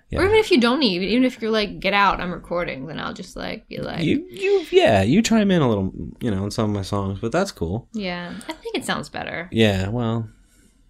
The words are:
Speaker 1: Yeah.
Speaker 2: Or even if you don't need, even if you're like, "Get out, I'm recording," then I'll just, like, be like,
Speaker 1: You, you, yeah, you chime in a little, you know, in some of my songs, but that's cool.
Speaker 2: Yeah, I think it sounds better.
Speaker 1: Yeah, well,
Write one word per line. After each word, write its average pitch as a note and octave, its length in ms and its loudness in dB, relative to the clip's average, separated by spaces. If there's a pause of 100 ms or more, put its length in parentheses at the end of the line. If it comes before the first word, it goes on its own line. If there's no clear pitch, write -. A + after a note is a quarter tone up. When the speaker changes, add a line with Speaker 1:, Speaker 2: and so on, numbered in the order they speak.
(100)
Speaker 1:
Yeah. - 100 -2
Speaker 2:
Or F4+ 60 4
even G#4+ 100 4
if G#4+ 160 4
you C4+ 80 6
don't A#3+ 180 2
need, F#3+ 240 0
even B3 220 2
if B3+ 180 -2
you're A3 80 -2
like, G3+ 300 -2
"Get F#3+ 140 -2
out, G3+ 260 2
I'm F3+ 100 -4
recording," - 560 -6
then D#3 140 -10
I'll - 140 -8
just, - 200 -16
like, - 340 -10
be - 100 -10
like, - 260 -6
Speaker 1:
You, C4 260 2
you, F#4+ 400 0
yeah, C#4 320 6
you D3+ 200 4
chime G#3+ 280 4
in F3+ 100 4
a C3 80 4
little, G2 240 0 (280)
you B2 100 -2
know, F#2+ 140 -2
in G#2 80 -4
some G#2+ 180 0
of G2+ 60 0
my G2 60 -2
songs, G2 380 -4
but A#2 120 -4
that's G3 180 -2
cool. F#2+ 420 -6
Speaker 2:
Yeah, F3+ 400 -8 (160)
I D#4+ 40 -8
think A4 240 -10
it - 80 -6
sounds - 240 -6
better. - 420 -10
Speaker 1:
Yeah, G2+ 380 2
well, A2+ 400 -2 (600)